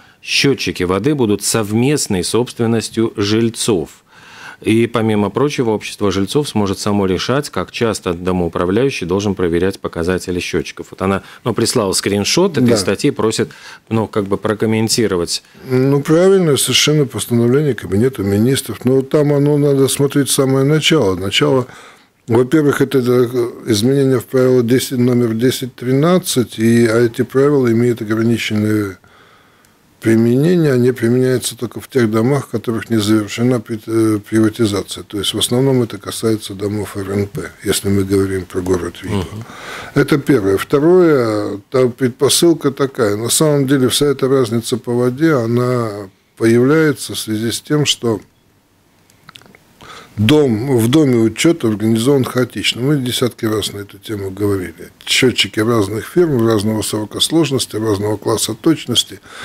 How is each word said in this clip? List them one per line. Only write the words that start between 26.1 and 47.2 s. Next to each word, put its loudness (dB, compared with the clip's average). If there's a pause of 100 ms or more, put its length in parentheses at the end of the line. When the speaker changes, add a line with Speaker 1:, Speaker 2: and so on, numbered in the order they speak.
Speaker 2:
и, 4
а 2
эти 2
правила 2
имеют 0
ограниченные -2 (1040)
применение, 4
они 4
применяются 0
только -10
в -16
тех 2
домах, 0
в -20
которых -6
не 2
завершена 0
при-, -10
э, 0 (100)
приватизация. 0
То -10
есть -4
в -4
основном 0
это -6
касается -4
домов -6
Р -6
Н -2
П, -10 (140)
если -2
мы 0
говорим -2
про -8
город -4
Витва. -4
Speaker 1:
Мгм. -6 (500)
Speaker 2:
Это 2
первое. 2
Второе, 2 (120)
там 2
предпосылка 0
такая. -2
На -4
самом 2
деле 2
вся 0
эта 0
разница 0
по -6
воде, 2
она 0 (460)
появляется 2
в -8
связи -4